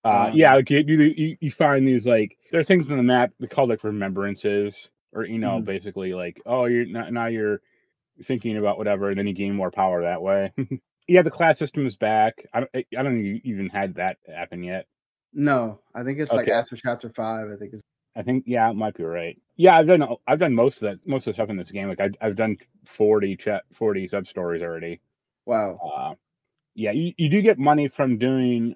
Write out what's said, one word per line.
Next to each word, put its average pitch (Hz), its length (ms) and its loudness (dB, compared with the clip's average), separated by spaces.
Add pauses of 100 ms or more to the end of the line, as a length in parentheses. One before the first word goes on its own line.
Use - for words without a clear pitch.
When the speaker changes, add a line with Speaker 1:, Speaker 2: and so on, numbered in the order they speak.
Speaker 1:
Uh, 104 260 4
Speaker 2:
um, 135 80 0
Speaker 1:
yeah, 143 180 10
like, 131 140 4
you, 143 100 4
you, 151 380 4
you, 160 240 -2
you 147 100 -4
find 139 360 2
these, 123 200 2
like, 110 300 2 (140)
there 165 100 2
are - 20 0
things 165 260 2
on 143 80 -2
the 123 60 2
map 123 280 4 (180)
called, 131 200 0
like, 110 140 -2
remembrances, 101 1080 -4 (240)
or, 110 120 -8
you 113 140 -6
know, 110 180 -2
Speaker 2:
Mm-hmm. 110 80 -6
Speaker 1:
basically, 95 480 -8
like, 90 320 -10
oh, 123 200 -2
you're, 120 200 0
now, 104 240 -10
now 117 180 -4
you're 107 340 -4 (640)
thinking 113 340 -4
about 101 200 0
whatever, 101 320 -2
and 98 100 -4
then 101 80 -2
you 98 60 -4
gain 98 220 -4
more 92 160 -4
power 92 300 0
that 85 200 -4
way. 98 360 -2
<laughs> 131 240 -6 (260)
Yeah, 180 140 8
the 156 80 4
class 160 300 2
system 143 260 -4
is 117 100 -4
back. 110 560 0
I 117 100 -4
don't, 131 140 -8
I, 127 80 -4 (140)
I 131 60 -2
don't 135 100 -2
think 110 120 -2
you 101 180 -6
even 98 260 -6
had 98 240 -4
that 90 240 -4 (100)
happen 87 360 -12
yet. 92 240 -10 (460)
Speaker 2:
No, 127 460 0 (140)
I 120 100 -10
think 139 160 -6
it's, 151 120 -4
like, 117 160 0
Speaker 1:
Okay. 107 40 0
Speaker 2:
after 117 240 -2
chapter 117 340 -8
five, 110 440 -8
I 98 40 -16
think 101 160 -16
it's 107 100 -18 (320)
Speaker 1:
I 110 80 -10
think, 127 240 -2
yeah, 117 240 2
it - 20 -6
might 107 240 -4
be 85 60 -8
right. 85 360 -8 (160)
Yeah, 170 220 8
I've 160 80 8
done, 165 180 6 (220)
I've 147 140 2
done 147 160 2
most 123 220 2
of - 40 -12
that, 101 260 -6
most 131 200 -4
of 110 40 -4
the - 20 -4
stuff 107 180 -6
in 101 60 -6
this 87 120 -10
game. 98 200 -8
Like, 90 100 -8
I've, 98 220 -2
I've 107 140 -2
done 110 220 -2 (300)
forty 104 500 2
cha-, 101 240 -4 (100)
forty 98 360 -2
sub-stories 87 560 -6
already. 85 360 -10 (460)
Speaker 2:
Wow. 107 320 -2 (180)
Speaker 1:
Uh, 71 200 -8 (580)
yeah, 107 180 -4
you, 165 260 -2
you 156 120 0
do 196 140 4
get 180 160 4
money 147 280 2
from 131 300 0
doing 123 580 0